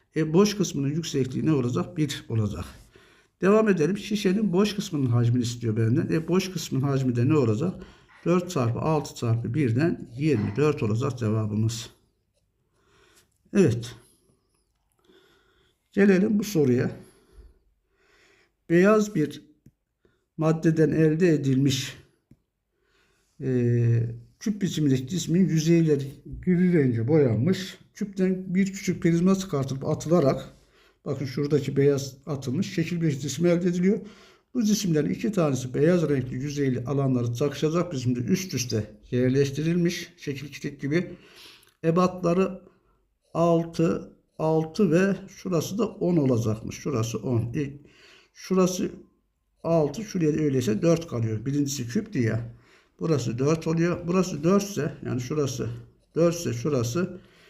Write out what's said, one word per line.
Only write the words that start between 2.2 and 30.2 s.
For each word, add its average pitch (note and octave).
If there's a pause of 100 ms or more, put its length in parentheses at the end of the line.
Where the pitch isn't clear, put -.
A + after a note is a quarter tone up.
olacak. G2+ (760)
Devam G#3+
edelim. F3+
Şişenin G3+
boş G#3
kısmının D3
hacmini A#2+
istiyor A2
benden. A#2
E, D#3+
boş F#3+
kısmının C3
hacmi C3+
de A#2+
ne D#3
olacak? A#2+ (500)
Dört F3
çarpı A#2
altı D3+
çarpı A#2
birden C#3+
yirmi A#2+
dört D3
olacak A#2
cevabımız. A2 (1700)
Evet. B2+ (2000)
Gelelim G3+
bu -
soruya. C3+ (1800)
Beyaz G3+
bir D3 (920)
maddeden D#3+
elde D#3
edilmiş, C3+ (1400)
e, A#2+ (280)
küp -
biçimindeki C#3
cismin E3+
yüzeyleri D#3 (400)
gri F3+
renge B2
boyanmış. D3 (160)
Küpten F#3
bir G3
küçük -
prizma E3+
çıkartılıp C#3
atılarak, D3+ (520)